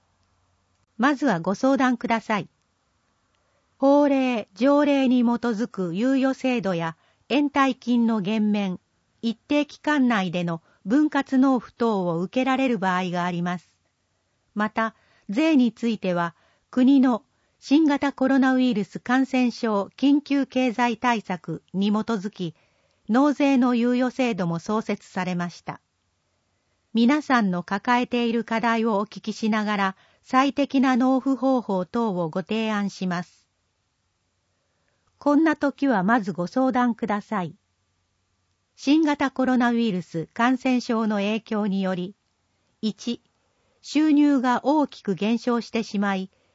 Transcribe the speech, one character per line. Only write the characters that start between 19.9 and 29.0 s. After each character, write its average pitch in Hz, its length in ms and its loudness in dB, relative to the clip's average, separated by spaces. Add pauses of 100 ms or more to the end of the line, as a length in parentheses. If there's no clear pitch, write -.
緊 285 240 4
急 277 240 -2
経 254 280 -2
済 240 240 0
対 240 240 -2
策 170 420 -8 (100)
に 196 160 0
基 208 40 2 (180)
づ 208 180 -4
き、 175 260 -8 (540)
納 269 240 4
税 277 240 2
の 247 160 2
猶 240 220 2
予 254 140 0
制 240 260 -2
度 180 120 -4
も 170 120 -4
創 214 220 -4
設 - 280 -8
さ 185 160 -6
れ 180 100 -4
ま 175 140 -4
し - 120 -20
た。 - 200 -12 (1120)
皆 240 280 4
さ 247 200 0
ん 196 100 0
の 175 120 -4
抱 247 380 -2
え 247 60 -4
て 240 200 -2
い 226 60 -2
る 233 100 -2
課 226 180 -4
題 226 240 0
を 220 120 0
お 208 80 -2